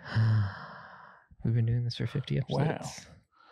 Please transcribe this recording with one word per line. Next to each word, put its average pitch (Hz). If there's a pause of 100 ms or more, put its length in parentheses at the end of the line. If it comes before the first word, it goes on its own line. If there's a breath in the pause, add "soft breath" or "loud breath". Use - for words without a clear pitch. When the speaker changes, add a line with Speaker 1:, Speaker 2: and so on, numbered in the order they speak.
(160)
Speaker 1:
<gasps> -
We've 117
been 117
doing 120
this 120
for 120
fifty 143 (100)
Speaker 2:
Wow. 139
Speaker 1:
episodes. - (460 loud breath)